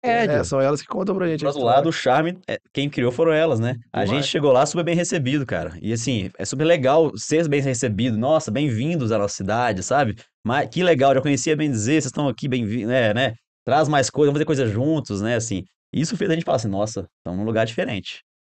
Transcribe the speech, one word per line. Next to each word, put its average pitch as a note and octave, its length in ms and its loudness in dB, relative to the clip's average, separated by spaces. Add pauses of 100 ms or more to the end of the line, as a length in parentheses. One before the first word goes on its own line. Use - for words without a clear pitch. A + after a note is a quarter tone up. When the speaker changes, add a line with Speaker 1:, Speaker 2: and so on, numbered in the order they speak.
Speaker 1:
É, B3 80 0
Speaker 2:
É, A#3 180 2
Speaker 1:
Diogo. D3 160 0
Speaker 2:
são C#3 160 0
elas C#3 200 2
que - 60 -18
contam F#3+ 280 -4
pra F#3 120 -2
gente D#3+ 140 -2
Speaker 3:
Do - 60 -4
Speaker 2:
a - 20 2
Speaker 3:
outro E3 120 -2
Speaker 2:
história. A#2+ 160 4
Speaker 3:
lado, D#3+ 120 4
o E3 40 0
charme, D#3 460 0 (100)
é, A2+ 100 -6 (140)
quem C#3 160 -2
criou C3 220 0
foram D#3+ 220 2
elas, D#3 260 2
né? A#2+ 160 -2 (180)
A G2+ 120 -2
Speaker 2:
Demais. D3 180 0
Speaker 3:
gente - 80 -4
chegou C#3 220 4
lá B2+ 120 6
super D#3+ 200 -2
bem E3+ 100 0
recebido, D3+ 500 0
cara. E2+ 380 -6
E, G#2+ 100 -2
assim, A#2 460 -2
é F#2 60 -8
super C3+ 200 -4
legal D#3 520 4
ser D#3 320 0
bem C#3+ 120 2
recebido. C3 560 0
"Nossa, B2+ 340 2
bem-vindos C3 600 -2
à A2 80 2
nossa G2+ 160 -2
cidade", G#2+ 480 -2
sabe? B2 320 0 (320)
Mas C3 240 0
que F3 140 -2
legal, C#3 300 4
já C3+ 60 4
conhecia, D3 360 0
bem D3+ 120 0
dizer, A#2+ 260 0
"Vocês D3+ 120 2
estão C#3+ 220 -2
aqui, B2+ 200 -4
bem-vindos", A#2 400 -2
né, A#2+ 240 2
né? A#2+ 220 0 (320)
"Traz C#3+ 220 2
mais C#3+ 200 2
coisa, D3 220 2
vamos C#3+ 80 0
fazer D3+ 60 0
coisa C#3 240 0
juntos", A#2+ 520 -2
né? A2+ 140 0
Assim, G#2 300 -4 (280)
isso D#3+ 240 -2
fez F3 140 -2
a D#3+ 40 2
gente E3 100 -2
falar D#3 120 0
assim, A2+ 120 -4
"Nossa, G2 400 -4 (100)
estamos F2+ 220 -8
num G#2 40 -4
lugar A2+ 220 0
diferente." A2+ 560 -8 (220)